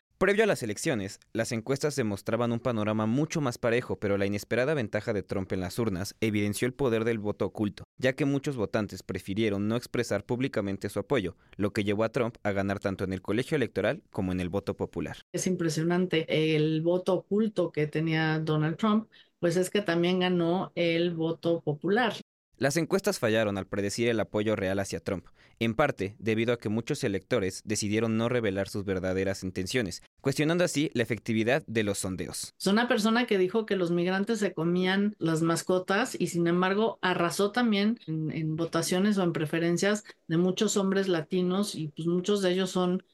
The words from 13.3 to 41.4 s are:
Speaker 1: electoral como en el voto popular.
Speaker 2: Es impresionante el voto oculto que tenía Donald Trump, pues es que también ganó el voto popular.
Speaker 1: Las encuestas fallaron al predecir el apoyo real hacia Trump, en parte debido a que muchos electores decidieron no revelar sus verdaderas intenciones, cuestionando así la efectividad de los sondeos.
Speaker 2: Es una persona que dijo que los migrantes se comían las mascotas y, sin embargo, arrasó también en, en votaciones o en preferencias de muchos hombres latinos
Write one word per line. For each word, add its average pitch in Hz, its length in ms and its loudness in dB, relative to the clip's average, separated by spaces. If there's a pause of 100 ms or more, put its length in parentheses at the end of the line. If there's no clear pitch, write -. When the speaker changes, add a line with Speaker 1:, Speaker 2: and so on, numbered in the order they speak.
Speaker 1:
electoral 120 540 0
como 95 220 -2
en 90 80 -2
el 90 100 -2
voto 98 260 -2
popular. - 420 -6 (140)
Speaker 2:
Es 170 140 -4
impresionante 165 1120 0
el 156 260 2
voto 180 320 2
oculto 196 580 0
que 151 140 -2
tenía 156 540 0
Donald 156 380 0
Trump, 220 320 2 (280)
pues 170 200 2
es 185 120 2
que 208 140 0
también 175 380 2
ganó 180 520 2
el 170 400 0
voto 165 480 -2
popular. 196 540 0 (400)
Speaker 1:
Las 143 220 0
encuestas 190 400 0
fallaron 107 400 2
al 92 80 -4
predecir 101 420 -2
el 113 120 2
apoyo 107 360 0
real 98 240 0
hacia 95 200 -4
Trump, 92 260 -4 (340)
en 113 140 0
parte 110 460 0
debido 113 340 0
a 120 40 0
que 113 120 -6
muchos 117 340 -4
electores 98 640 -2
decidieron 110 500 0
no 117 140 0
revelar 98 400 0
sus 101 160 -6
verdaderas 95 580 -2
intenciones, 95 600 -4 (180)
cuestionando 156 420 2
así 156 300 0
la 120 80 2
efectividad 113 640 0
de 113 180 0
los 101 140 -2
sondeos. - 600 -6
Speaker 2:
Es - 100 -2
una 220 200 4
persona 226 380 2
que 208 140 2
dijo 202 260 0
que 208 100 0
los 175 140 2
migrantes 190 480 0
se 196 160 0
comían 185 640 2
las 160 240 0
mascotas 185 760 0
y, 180 100 0
sin 170 180 0
embargo, 185 560 2
arrasó 175 500 2
también 220 540 2
en, 156 260 -4
en 156 240 -2
votaciones 180 640 0
o 190 60 2
en 170 100 2
preferencias 170 680 0 (240)
de 160 100 0
muchos 185 400 2
hombres 190 320 2
latinos 180 640 0